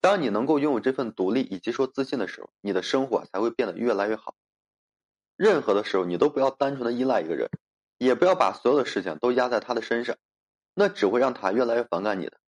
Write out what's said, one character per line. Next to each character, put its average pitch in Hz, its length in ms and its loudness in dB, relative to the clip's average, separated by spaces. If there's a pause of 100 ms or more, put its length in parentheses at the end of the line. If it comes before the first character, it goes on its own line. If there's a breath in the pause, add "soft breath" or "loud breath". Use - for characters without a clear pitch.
当 190 200 4
你 127 80 0
能 104 160 0
够 147 140 2
拥 147 140 0
有 113 60 0
这 127 120 0
份 127 220 -4
独 95 180 0
立 127 100 2
以 98 180 -6
及 117 120 -6
说 131 160 -2
自 139 160 -6
信 135 160 -6
的 92 80 -4
时 - 140 -14
候， - 80 -18 (120)
你 101 120 -4
的 92 80 0
生 135 260 -2
活 113 180 -2
才 - 140 -8
会 113 100 0
变 117 180 -2
得 87 100 -8
越 117 160 0
来 101 140 0
越 110 80 -2
好。 - 200 -16 (1000)
任 190 240 4
何 107 120 2
的 104 100 2
时 - 140 -2
候， 90 80 2
你 87 120 -2
都 143 120 4
不 143 100 -2
要 135 100 4
单 139 260 -2
纯 127 100 -6
的 117 60 0
依 123 120 -2
赖 123 180 2
一 80 60 -6
个 82 80 -4
人， 62 140 -4 (480)
也 127 180 4
不 113 100 4
要 185 100 6
把 98 180 2
所 - 180 2
有 147 60 4
的 127 80 2
事 - 160 -4
情 85 180 -6
都 123 120 2
压 127 180 0
在 117 100 0
他 120 140 -6
的 117 80 -2
身 117 220 -2
上， 117 140 -6 (560)
那 202 160 2
只 - 180 0
会 113 120 2
让 127 140 2
他 98 180 -2
越 123 120 2
来 117 120 0
越 120 80 0
反 92 200 -4
感 101 160 -2
你 78 60 -6
的。 50 220 -14